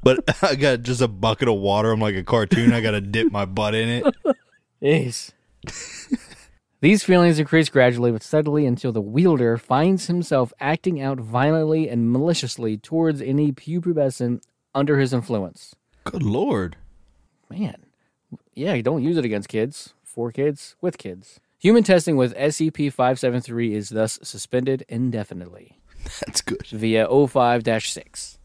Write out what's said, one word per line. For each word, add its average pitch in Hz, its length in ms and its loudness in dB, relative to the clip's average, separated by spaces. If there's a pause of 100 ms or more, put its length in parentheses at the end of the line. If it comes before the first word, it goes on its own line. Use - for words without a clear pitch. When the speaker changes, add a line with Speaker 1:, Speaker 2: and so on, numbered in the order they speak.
Speaker 1:
But 127 420 2
<laughs> - 0 -
I 160 120 2
got 135 280 2
just 123 180 -2
a 127 80 2
bucket 110 400 0
of 110 60 4
water. 101 360 2
I'm 110 80 0
like 107 160 0
a 92 80 -4
cartoon. 113 480 2
I 120 80 2
gotta 107 220 0
dip 107 320 0
my 101 120 -2
butt 104 300 -2
in 113 140 0
it. 120 260 0 (680)
Speaker 2:
Jeez. 139 500 0 (340)
<laughs> - 1160 -12
These 202 220 6
feelings 175 360 6
increase 156 280 2
gradually 120 460 4
but 110 100 -6
steadily 151 420 0
until 123 280 -2
the 110 80 -2
wielder 123 560 2
finds 165 500 2
himself 165 540 0
acting 156 400 -2
out 135 180 -4
violently 156 680 0
and 117 240 0
maliciously 127 640 -2
towards 160 440 -2
any 143 300 0
pubescent 147 920 -4 (320)
under 143 260 2
his 131 120 0
influence. 117 640 -6 (300)
Speaker 1:
Good - 180 -6
lord. 110 540 -2 (720)
Speaker 2:
Man. 175 260 -8 (800)
Yeah, 175 200 -4
you 120 80 -2
don't 131 200 0
use 170 140 0
it 139 80 0
against 104 240 -4
kids, 117 440 -4 (120)
for 120 260 -8
kids, 143 480 -4
with 180 180 -4
kids. - 440 -16 (180)
Human 220 240 6
testing 175 320 4
with 127 220 2
S 147 180 0
C 160 160 0
P 143 180 -2
five 127 300 0
seven 123 220 0
three 117 320 -4
is 104 160 -6
thus 110 340 -2
suspended 127 640 -4
indefinitely. 101 880 -6 (240)
Speaker 1:
<laughs> - 20 -12 (220)
That's - 160 -6
good. - 260 -8
Speaker 2:
Via 110 380 0
oh 139 220 4
five 120 360 2
dash 113 280 -2
six. - 540 -16